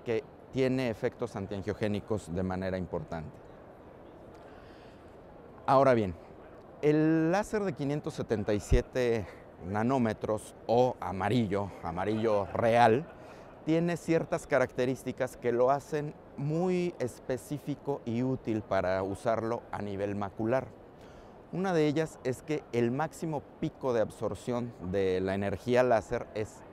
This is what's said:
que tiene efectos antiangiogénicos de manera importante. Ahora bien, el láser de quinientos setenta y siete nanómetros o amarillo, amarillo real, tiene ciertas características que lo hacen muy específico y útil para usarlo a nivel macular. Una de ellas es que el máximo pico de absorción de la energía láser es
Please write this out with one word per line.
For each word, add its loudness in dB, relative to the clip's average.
que -2
tiene 2
efectos -4
antiangiogénicos -4
de -2
manera -2
importante. -6
Ahora 6
bien, 2
el 4
láser -2
de -2
quinientos -4
setenta 0
y 0
siete 2
nanómetros 0
o 4
amarillo, 0
amarillo 0
real, 4
tiene 2
ciertas 0
características 0
que 0
lo 4
hacen -2
muy 0
específico -6
y 0
útil -2
para 0
usarlo -2
a -6
nivel -2
macular. -2
Una -2
de 4
ellas 0
es -2
que -4
el 2
máximo -4
pico -2
de 4
absorción -4
de 2
la 0
energía 2
láser 2
es -6